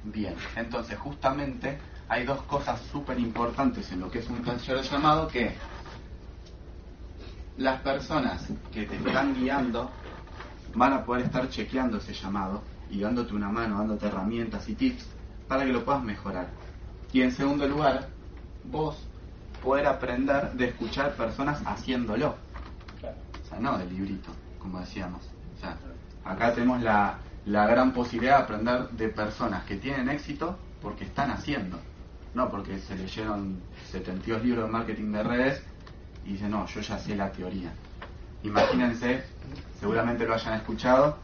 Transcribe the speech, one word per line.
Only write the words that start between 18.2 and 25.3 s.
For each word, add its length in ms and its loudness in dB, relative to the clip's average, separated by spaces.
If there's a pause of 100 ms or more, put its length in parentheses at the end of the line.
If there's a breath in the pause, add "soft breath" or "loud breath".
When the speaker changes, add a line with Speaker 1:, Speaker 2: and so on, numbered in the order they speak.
Speaker 1:
vos 320 -2 (680)
poder 240 4
aprender 680 2
de 160 4
escuchar 460 0
personas 500 0
haciéndolo. 720 0 (640)
Speaker 2:
Claro. 160 -8 (260)
Speaker 1:
O 60 -12
sea, 100 -8
no 200 2
del 100 -4
librito, 420 -4 (280)
como 220 -6
decíamos. 420 -6 (340)